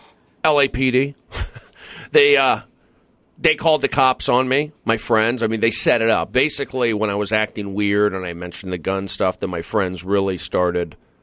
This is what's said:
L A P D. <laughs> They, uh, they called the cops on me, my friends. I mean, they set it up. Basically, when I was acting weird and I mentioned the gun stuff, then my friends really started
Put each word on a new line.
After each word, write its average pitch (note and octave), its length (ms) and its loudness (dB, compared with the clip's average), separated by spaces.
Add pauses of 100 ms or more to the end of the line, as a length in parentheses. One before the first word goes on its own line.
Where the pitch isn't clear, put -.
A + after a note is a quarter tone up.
(440)
L D3+ 160 2
A C#3 80 4
P C3 240 -2
D. C3+ 240 0 (160)
<laughs> - 140 -6 (680)
They, C#3+ 260 6
uh, C3 240 2 (760)
they D#3 180 0
called D#3 260 0
the C3+ 80 0
cops C3 400 2
on B2+ 180 2
me, C#3+ 240 -2 (140)
my A#2 100 2
friends. A2 480 0
I A2+ 40 2
mean, A2 120 -2
they A2+ 120 2
set A#2+ 300 2
it A2+ 80 2
up. F#2 220 0
Basically, B2+ 640 -2
when G#2 160 0
I G2+ 60 -2
was G#2 180 -2
acting G#2 400 -4
weird G#2 400 2
and F#2 120 -6
I F2 80 -6
mentioned F2 380 -8
the F#2 60 -4
gun F#2+ 320 -4
stuff, F#2 300 -2
then F#2+ 100 -4
my F2 120 -4
friends F#2 440 -4
really G2 320 0
started F2 580 -2 (280)